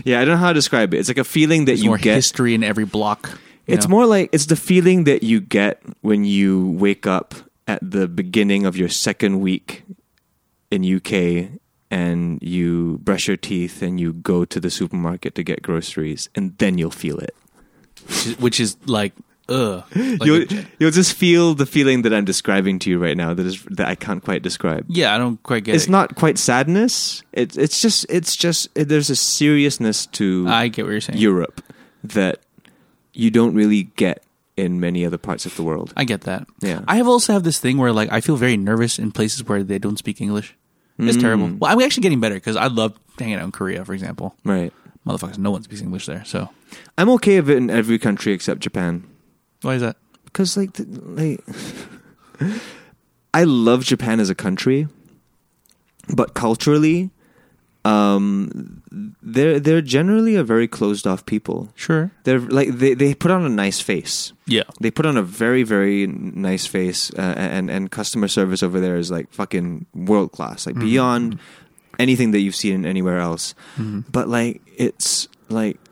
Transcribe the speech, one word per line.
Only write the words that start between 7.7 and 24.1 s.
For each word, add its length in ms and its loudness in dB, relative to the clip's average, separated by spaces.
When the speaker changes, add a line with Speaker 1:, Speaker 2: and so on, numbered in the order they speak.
Speaker 1:
the 240 -2
beginning 600 0
of 100 -2
your 140 0
second 500 -2
week 440 -4
in 140 -2
U 160 2
K 500 0
and 520 -2
you 600 -2
brush 240 -2
your 100 0
teeth 460 -6
and 180 -4
you 120 -2
go 320 0
to 160 -6
the 100 -4
supermarket 680 -6
to 60 -6
get 200 -6
groceries, 720 -6
and 240 -6
then 200 0
you'll 120 -2
feel 280 -8
it. 160 -10
Speaker 2:
Which 200 -6
is, 120 -8
which 220 0
is 160 -2
like, 280 -2
ugh. 360 -2
Like 320 -2
Speaker 1:
You'll, 160 6
Speaker 2:
a 240 -6
Speaker 1:
you'll 120 4
just 240 4
feel 400 6
the 120 0
feeling 360 4
that 100 4
I'm 140 2
describing 540 0
to 100 -2
you 80 2
right 180 0
now 160 -2
that 140 -2
is, 240 -8
that 180 -4
I 60 -2
can't 280 -8